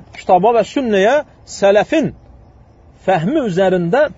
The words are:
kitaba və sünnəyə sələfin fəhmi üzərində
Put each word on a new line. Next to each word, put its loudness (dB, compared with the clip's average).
kitaba 0
və 2
sünnəyə 0
sələfin 0
fəhmi 0
üzərində 0